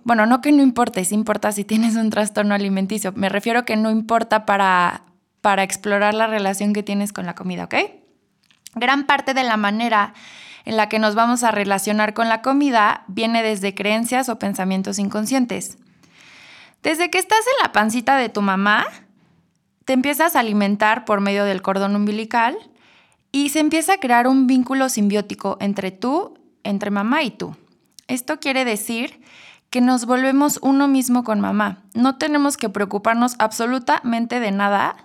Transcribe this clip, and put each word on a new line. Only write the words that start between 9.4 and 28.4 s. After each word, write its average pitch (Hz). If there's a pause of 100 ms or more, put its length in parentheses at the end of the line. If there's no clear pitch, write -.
la 226
manera 214 (500)
en 220
la 214
que 220
nos 208
vamos 240
a 226
relacionar 208
con 226
la 226
comida 262
viene 226
desde 202
creencias 233
o 226
pensamientos 190
inconscientes. 214 (1040)
Desde 320
que 370
estás 381
en 480
la -
pancita 233
de 240
tu 208
mamá, 202 (1000)
te 262
empiezas 285
a 254
alimentar 214
por 208
medio 202
del 190
cordón 196
umbilical 226 (760)
y 277
se 311
empieza 311
a 392
crear 240
un 269
vínculo 262
simbiótico 202
entre 196
tú, 262 (260)
entre 202
mamá 226
y 233
tú. - (540)
Esto 302
quiere 262